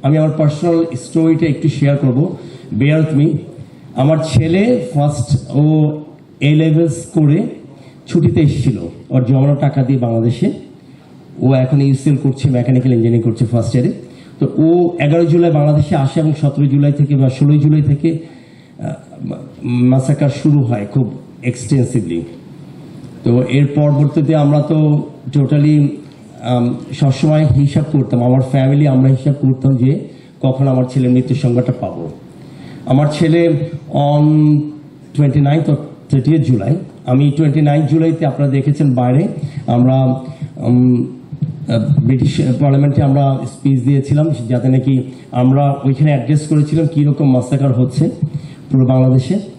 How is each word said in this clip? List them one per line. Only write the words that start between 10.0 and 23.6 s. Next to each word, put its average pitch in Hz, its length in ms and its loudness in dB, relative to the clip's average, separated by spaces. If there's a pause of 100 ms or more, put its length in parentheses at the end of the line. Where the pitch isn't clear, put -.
ও 131 140 2
এখন 131 260 2
ইউসিএল 139 360 2
করছে, 135 340 -2
মেকানিক্যাল 123 420 2
ইঞ্জিনিয়ারিং 117 380 2
করছে 110 160 -2
ফার্স্ট 117 280 -2
ইয়ারে। 131 180 0 (480)
তো 147 160 -2
ও 165 440 2
এগারো 160 240 2
জুলাই 170 260 2
বাংলাদেশে 151 460 0
আসে 139 240 -2
এবং 156 200 0
সতেরো 143 260 0
জুলাই 143 260 2
থেকে 143 240 0
বা 131 140 2
ষোলোই 147 280 2
জুলাই 151 240 2
থেকে, 156 360 0 (600)
আহ, - 140 -10 (320)
মা-, - 120 -10 (260)
মাসাকার 131 680 0
শুরু 147 360 2
হয় 107 220 -4
খুব 123 260 -2 (300)
এক্সটেন্সিভলি। 113 800 -2 (1000)
তো 120 180 2
এর 139 240 2